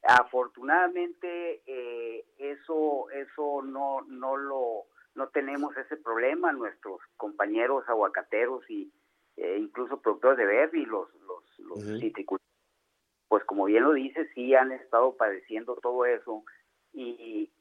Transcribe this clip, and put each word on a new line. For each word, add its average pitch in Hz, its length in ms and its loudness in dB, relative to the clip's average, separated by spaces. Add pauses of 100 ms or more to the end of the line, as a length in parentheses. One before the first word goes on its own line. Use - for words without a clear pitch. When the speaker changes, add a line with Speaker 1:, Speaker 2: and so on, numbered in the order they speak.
Speaker 1:
Afortunadamente, 170 1700 2
eh, 120 580 -8 (140)
eso, 143 720 -4
eso 139 500 -6
no, 135 400 -4
no 131 340 -6
lo, 135 520 -4 (260)
no 135 160 -6
tenemos 143 480 -4
ese 135 200 -8
problema. 127 540 0
Nuestros 107 480 -8 (160)
compañeros 110 720 0
aguacateros 113 840 0
y, 101 200 -10 (460)
eh, 92 220 -2
incluso 117 420 -6
productores 123 380 4
de 110 80 4
berry, 147 380 2
los, 104 360 -6
los, 92 380 -18
los 92 180 -14
Speaker 2:
Ujú. 104 220 -8
Speaker 1:
citricultores, - 500 -6 (760)
pues 107 180 4
como 101 200 -2
bien 107 180 6
lo 151 100 6
dices, 135 400 -2
sí 127 220 4
han 131 160 6
estado 127 440 2
padeciendo 110 600 -2
todo 123 320 0
eso 113 360 -2 (480)
y 117 680 -8